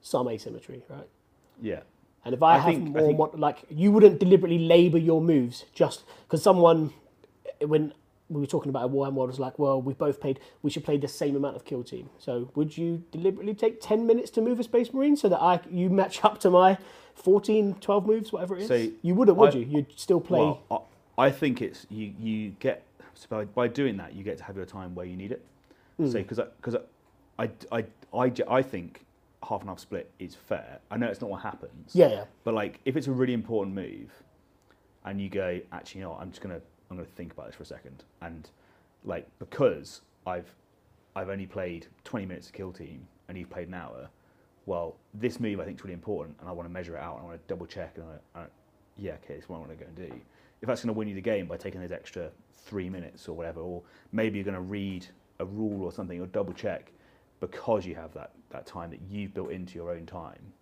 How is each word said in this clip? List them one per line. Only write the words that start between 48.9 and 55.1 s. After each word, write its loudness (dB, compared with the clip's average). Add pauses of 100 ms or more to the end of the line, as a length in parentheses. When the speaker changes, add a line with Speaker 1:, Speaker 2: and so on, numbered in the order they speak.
Speaker 2:
yeah, -10 (120)
okay, -14
it's -20
what -14
I -14
wanna -18
go -20
and -20
do. -16 (480)
If -12
that's -4
gonna -4
win -6
you -10
the -10
game -2
by -10
taking -12
those -12
extra -14 (220)
three -10
minutes -16
or -10
whatever, -10
or -10 (300)
maybe -2
you're -6
gonna -6
read -8 (320)